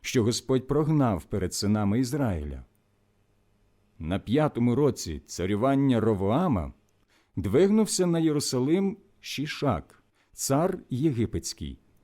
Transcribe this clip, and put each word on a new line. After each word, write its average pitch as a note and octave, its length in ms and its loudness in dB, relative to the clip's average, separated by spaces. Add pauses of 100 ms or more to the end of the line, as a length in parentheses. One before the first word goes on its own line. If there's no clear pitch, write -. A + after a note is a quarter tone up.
що B2 220 0
Господь B2 440 -2
прогнав C#3+ 560 2
перед F#2 300 -4
синами G#2+ 460 0
Ізраїля. G2 640 -4 (1300)
На E2 200 -4
п'ятому A#2+ 560 2
році A2 500 0
царювання B2 760 2
Ровоама G#2 760 0 (640)
двигнувся F3+ 720 2
на E3+ 140 2
Єрусалим D#3 760 0 (220)
Шішак, - 840 -4 (300)
цар E3+ 460 -2 (100)
єгипетський A2+ 920 -2 (240)